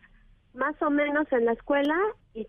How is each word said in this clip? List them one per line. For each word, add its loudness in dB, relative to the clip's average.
más -4
o 0
menos 0
en 2
la 2
escuela 0
y -10